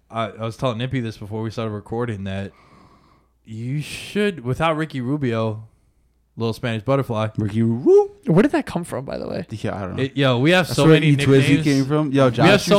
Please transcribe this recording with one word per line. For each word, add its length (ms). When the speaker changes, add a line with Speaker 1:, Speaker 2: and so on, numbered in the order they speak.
Speaker 1:
I, 200
I 160
was 120
telling 200
Nippy 220
this 180
before 260
we 80
started 200
recording 520
that 280
you 380
should, 640
without 320
Ricky 240
Rubio, 680
little 160
Spanish 300
butterfly. 460
Speaker 2:
Ricky 240
Ru-, 480
Speaker 3:
Where 160
did 80
that 160
come 160
from, 220
by 120
the 100
way? 220
Speaker 2:
Yeah, 260
I 60
don't 140
know. 80
Speaker 1:
It, 120
yo, 220
we 140
have 160
Speaker 2:
That's 80
Speaker 1:
so 80
Speaker 2:
where 100
Speaker 1:
many 140
Speaker 2:
E 100
Twizzy 100
Speaker 1:
nicknames. 60
Speaker 2:
came 220
from. 260
Yo, 140
Speaker 1:
We 40
have 60
Speaker 2:
Josh 100
Speaker 1:
so 80
Speaker 2:
used 140
to, 100